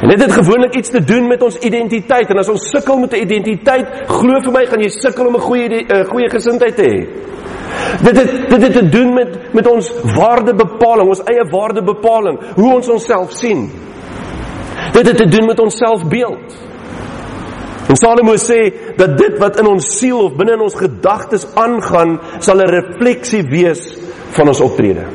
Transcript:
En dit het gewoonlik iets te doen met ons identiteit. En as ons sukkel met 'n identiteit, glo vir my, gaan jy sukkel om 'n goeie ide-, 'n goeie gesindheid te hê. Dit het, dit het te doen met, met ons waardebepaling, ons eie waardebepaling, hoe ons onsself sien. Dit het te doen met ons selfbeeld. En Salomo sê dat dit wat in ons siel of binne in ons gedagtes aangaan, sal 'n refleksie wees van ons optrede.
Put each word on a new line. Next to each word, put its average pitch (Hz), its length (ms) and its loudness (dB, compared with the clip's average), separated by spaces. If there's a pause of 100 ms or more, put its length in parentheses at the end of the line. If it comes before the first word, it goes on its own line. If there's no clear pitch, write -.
En - 60 4
dit 202 100 4
het 254 160 4
gewoonlik 233 400 4
iets 254 160 -4
te 233 120 0
doen 240 240 2
met 247 180 2
ons 226 180 -2
identiteit. 233 680 -2
En 196 120 2
as 185 100 -2
ons - 180 -4
sukkel 269 300 0
met 247 140 -2
'n 214 80 -2
identiteit, 214 680 -2 (200)
glo 262 340 2
vir 262 100 -4
my, 254 140 2
gaan 226 160 -2
jy 208 80 0
sukkel 247 380 -2
om 240 80 0
'n - 120 -2
goeie 247 220 0
ide-, 226 180 -4
'n 196 180 2
goeie 240 240 -2
gesindheid 233 460 0
te 208 80 2
hê. 104 240 0 (960)
Dit 233 140 6
het, - 320 0
dit 233 120 6
het 247 120 4
te 220 160 4
doen 247 240 2
met, 247 400 -4
met 220 140 2
ons 233 240 2 (240)
waardebepaling, 226 920 2
ons 190 160 0
eie 240 260 0
waardebepaling, 202 920 0 (160)
hoe 247 180 4
ons 247 160 0
onsself 220 420 0
sien. 185 400 -4 (1200)
Dit 226 140 6
het 240 100 2
te 226 100 4
doen 214 180 4
met 226 140 0
ons 220 180 2
selfbeeld. 214 920 -4 (1200)
En 135 60 2
Salomo 233 400 4
sê 226 320 2 (260)
dat 170 200 4
dit 415 240 2
wat 196 180 0
in 214 80 4
ons 196 200 2 (120)
siel 247 260 0
of 143 140 -4
binne 220 160 2
in 220 100 -2
ons 202 120 -4
gedagtes 190 680 -2 (140)
aangaan, 175 600 0 (200)
sal 190 220 4
'n 185 80 4
refleksie 214 800 0
wees 165 480 0 (400)
van 151 100 6
ons 139 140 2
optrede. 98 420 0 (120)